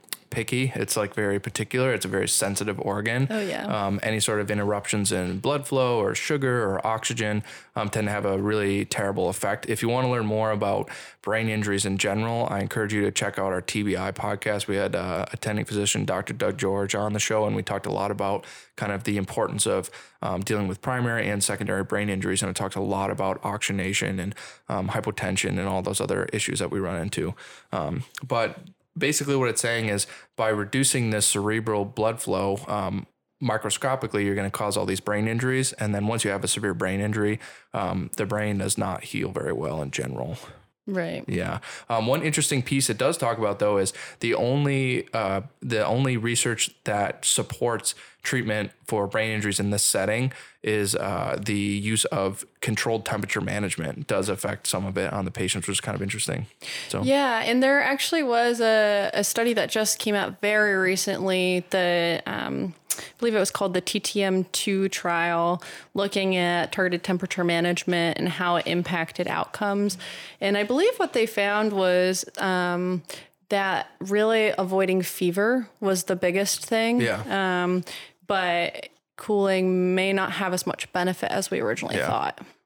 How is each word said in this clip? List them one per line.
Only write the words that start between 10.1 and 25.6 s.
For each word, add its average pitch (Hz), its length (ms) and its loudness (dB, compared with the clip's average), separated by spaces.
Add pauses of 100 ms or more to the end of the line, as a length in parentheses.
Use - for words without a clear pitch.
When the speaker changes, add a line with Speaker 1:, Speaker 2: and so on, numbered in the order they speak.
Speaker 1:
learn 120 140 0
more 110 260 0
about 101 380 0 (320)
brain 110 260 0
injuries 104 380 0
in 98 120 0
general, 110 520 0
I 101 100 -2
encourage 101 320 -2
you 104 120 2
to 101 80 2
check - 280 -2
out 95 140 0
our 92 80 -2
T 104 200 -2
B 101 140 0
I 95 160 -2
podcast. 104 560 -2
We 101 80 0
had, 98 180 0
uh, 90 380 -2
attending 107 320 -4
physician 101 400 0
Doctor 98 300 -2
Doug 101 240 -2
George 98 380 0
on 104 180 0
the 107 60 0
show, 110 260 2
and 104 100 0
we 98 80 -2
talked 98 220 -4
a - 60 -4
lot 98 200 0
about 98 340 -2 (300)
kind 104 160 -2
of 98 140 -4
the 104 100 2
importance 101 500 0
of, 98 240 0 (320)
um, 95 200 -2
dealing 104 260 0
with 92 140 -6
primary 120 480 0
and 104 120 0
secondary 98 440 0
brain 104 240 -2
injuries, 95 320 0
and 101 80 -2
it 92 80 -4
talks 98 180 -4
a 98 60 -2
lot 98 280 0
about 95 360 0
oxygenation 98 760 -2
and, 95 160 -4 (320)
um, 98 220 -2
hypotension 101 640 -2
and 95 100 0